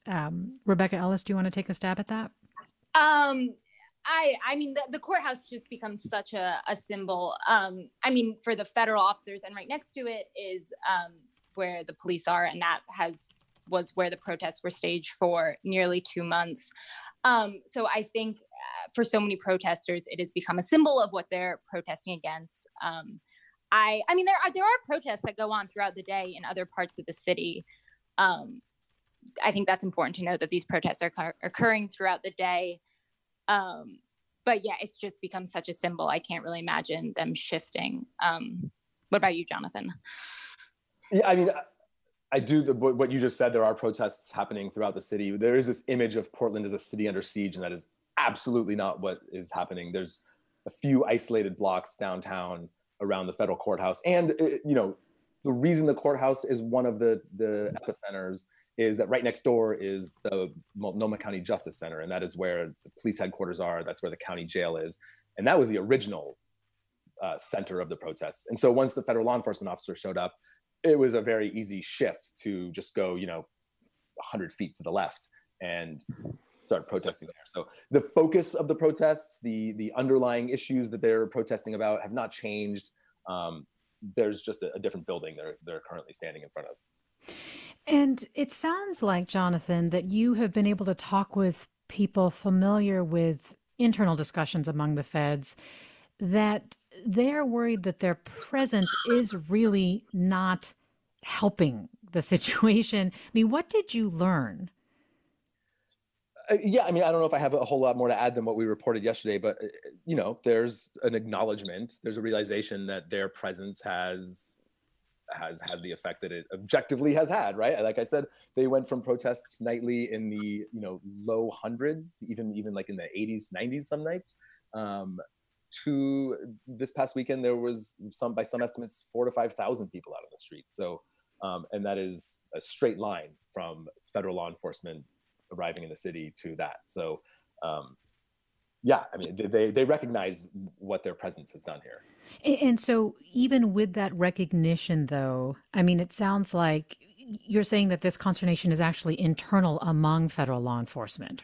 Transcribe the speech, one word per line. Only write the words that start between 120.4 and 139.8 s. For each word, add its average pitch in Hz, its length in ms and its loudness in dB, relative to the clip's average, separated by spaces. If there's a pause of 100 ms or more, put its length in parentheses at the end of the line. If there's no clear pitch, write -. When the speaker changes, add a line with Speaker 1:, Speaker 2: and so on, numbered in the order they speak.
Speaker 3:
you 113 80 -10
know, 95 240 -10
low 107 480 -2
hundreds, 147 640 -6 (140)
even, 110 260 -6
even, 104 180 -6
like, 98 140 -6
in 98 80 -8
the 87 180 -10
eighties, 107 380 -6
nineties 123 380 -6
some 151 160 -4
nights, 180 320 -8 (360)
um, 98 460 -8 (640)
to 139 540 -2 (280)
this 127 280 -8
past 135 200 -2
weekend, 131 300 -4
there 123 140 2
was 120 380 -6 (140)
some, 120 240 -4
by 110 100 -2
some 120 180 -6
estimates, 120 500 -8
four 120 140 0
to 123 60 0
five 117 200 0
thousand 107 380 -4
people 85 240 -14
out 76 100 -14
on - 80 -20
the - 60 -20
streets. - 360 -20
So, 87 280 -8 (420)
um, 90 300 -6
and 101 120 -4
that 98 120 -2
is 92 420 -8 (160)
a - 60 -8
straight - 360 0
line 90 340 -8 (220)
from 82 340 -12 (260)
federal 95 200 -2
law 87 140 -6
enforcement 82 560 -12 (480)
arriving 85 320 -8
in 80 60 -12
the 80 80 -14
city 80 400 -10
to 82 180 -12
that. 76 300 -8
So, 80 340 -8 (440)
um, 73 340 -8 (840)
yeah, 123 220 4 (100)
I 90 40 -10
mean, 90 180 -10
they, 104 120 -4
they, 110 240 4
they 127 120 4